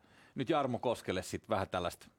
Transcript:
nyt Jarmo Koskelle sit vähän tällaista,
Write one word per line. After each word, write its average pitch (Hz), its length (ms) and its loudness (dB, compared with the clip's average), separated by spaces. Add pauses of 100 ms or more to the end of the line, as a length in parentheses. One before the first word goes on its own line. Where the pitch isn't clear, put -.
(340)
nyt 135 160 -4
Jarmo 139 280 2
Koskelle 101 440 0
sit - 260 -6
vähän 98 200 2
tällaista, 87 380 -2 (120)